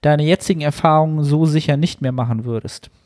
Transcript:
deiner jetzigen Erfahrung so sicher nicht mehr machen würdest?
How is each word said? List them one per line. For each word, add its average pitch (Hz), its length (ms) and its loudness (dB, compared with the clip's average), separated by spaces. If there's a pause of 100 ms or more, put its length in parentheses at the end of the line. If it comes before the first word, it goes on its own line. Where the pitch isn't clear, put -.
deiner 147 220 2
jetzigen 165 400 0
Erfahrung 156 600 2
so 147 220 2
sicher 151 320 2
nicht 160 240 -2
mehr 127 120 -2
machen 120 340 -4
würdest? 117 440 -8 (160)